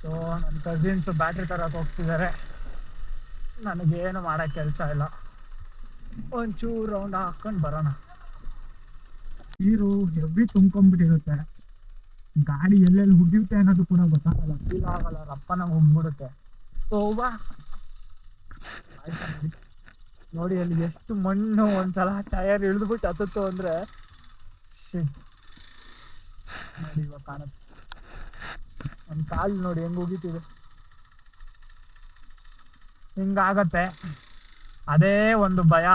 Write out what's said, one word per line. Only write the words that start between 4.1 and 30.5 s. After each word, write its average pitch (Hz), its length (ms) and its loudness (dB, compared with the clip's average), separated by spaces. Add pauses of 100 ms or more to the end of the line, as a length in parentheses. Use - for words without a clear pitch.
ಮಾಡಕ್ 156 320 -4
ಕೆಲ್ಸ 151 260 -4
ಇಲ್ಲ. 147 220 -2 (1300)
ಒಂಚೂರು 226 580 -4
ರೌಂಡ್ 196 240 -6
ಹಾಕೊಂಡ್ 190 460 -6
ಬರೋಣ. 151 260 -2 (1700)
ನೀರು 202 440 4
ಹೆವಿ 165 420 0
ತುಂಬ್ಕೊಂಡ್ಬಿಟ್ಟಿರುತ್ತೆ. 170 1000 6 (920)
ಗಾಡಿ 151 320 4
ಎಲ್ಲೆಲ್ಲಿ 190 400 8
ಹುಗಿಯುತ್ತೆ 185 400 6
ಅನ್ನೋದು 190 300 6
ಕೂಡ 180 140 4
ಗೊತ್ತಾಗಲ್ಲ, 160 680 2
ಫೀಲ್ 180 160 -2
ಆಗಲ್ಲ, 160 380 -2
ರಪ್ಪನ 147 380 -6
ಹೋಗ್ಬಿಡುತ್ತೆ. 156 760 4 (520)
So, 208 260 2
ಬಾ. 240 320 -4 (1500)
ಆಯ್ತಾ 165 280 -12
ನೋಡಿ? 160 260 -8 (840)
ನೋಡಿ 180 240 -2
ಅಲ್ಲಿ 170 240 0
ಎಷ್ಟು 170 300 -8
ಮಣ್ಣು 208 520 2
ಒಂದ್ಸಲ 190 560 0
ಟೈರ್ 196 420 0
ಇಳಿದ್ಬಿಟ್ಟು 202 440 0
ಹತ್ತುತ್ತು 196 380 -4
ಅಂದ್ರೆ, 185 440 -4 (1000)
ಶಿಟ್. 151 260 -4 (1600)
ನೋಡಿ 156 200 -6
ಇವಾಗ 147 200 -12
ಕಾಣುತ್ತೆ. 143 440 -16 (1400)
ನನ್ 156 160 -6
ಕಾಲ್ 190 320 -2
ನೋಡಿ 175 240 -4
ಹೆಂಗ್ 170 160 -4
ಹೋಗಿತಿದೆ. 175 500 -8 (2750)